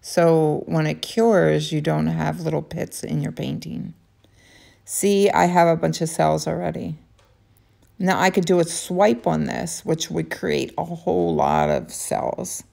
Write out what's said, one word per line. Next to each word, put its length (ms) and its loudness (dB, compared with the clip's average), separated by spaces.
So 640 2
when 220 0
it 140 -6
cures, 680 2
you 100 -2
don't 280 0
have 320 -2
little 220 -2
pits 420 -10
in 180 -4
your 80 -4
painting. 640 -10
See, 460 2
I 140 4
have 240 6
a 80 4
bunch 240 -2
of 80 -2
cells 400 0
already. 500 -6
Now 220 0
I 120 4
could 140 2
do 140 4
a 60 4
swipe 640 0
on 160 0
this, 400 -8
which 260 -4
would 220 -4
create 440 -4
a 80 -4
whole 480 -2
lot 380 2
of 220 -2
cells. 800 -6